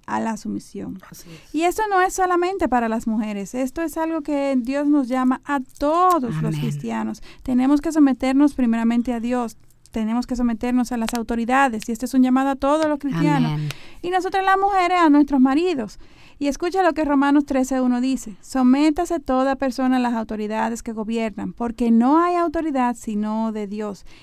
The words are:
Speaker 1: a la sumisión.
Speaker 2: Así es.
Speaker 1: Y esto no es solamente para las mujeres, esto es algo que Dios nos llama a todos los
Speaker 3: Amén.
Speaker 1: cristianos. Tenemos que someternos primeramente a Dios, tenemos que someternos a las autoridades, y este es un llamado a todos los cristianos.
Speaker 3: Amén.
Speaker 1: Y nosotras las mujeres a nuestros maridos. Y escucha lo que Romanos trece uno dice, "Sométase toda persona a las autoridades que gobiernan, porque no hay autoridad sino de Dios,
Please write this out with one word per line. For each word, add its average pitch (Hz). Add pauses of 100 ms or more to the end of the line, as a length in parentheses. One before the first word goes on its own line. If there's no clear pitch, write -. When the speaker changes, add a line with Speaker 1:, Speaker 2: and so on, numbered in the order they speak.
Speaker 1:
a 214
la 220
sumisión. 190 (100)
Speaker 2:
Así -
es. -
Speaker 1:
Y 311
esto 359
no 381
es 370
solamente 359
para 240
las 226
mujeres, 214
esto 262
es 330
algo 320
que 277
Dios 269
nos 285
llama 254
a 285 (200)
todos 339
los 240
Speaker 3:
Amén. 156
Speaker 1:
cristianos. 220 (180)
Tenemos 262
que 330
someternos 277
primeramente 233
a 233
Dios, 240 (320)
tenemos 226
que 262
someternos 240
a 247
las 226
autoridades, 233
y -
este 226
es 247
un 262
llamado 254
a 269
todos 285
los 302
cristianos. 160
Speaker 3:
Amén. 151 (340)
Speaker 1:
Y 349
nosotras 370
las 381
mujeres 370
a 330
nuestros 294
maridos. 269 (420)
Y 285
escucha 349
lo 330
que 311
Romanos 285
trece 262
uno 247
dice, 247
"Sométase 294
toda 262
persona 262
a 254
las 240
autoridades 220
que 233
gobiernan, 220
porque 233
no 240
hay 349
autoridad 311
sino 220
de 214
Dios, 208 (180)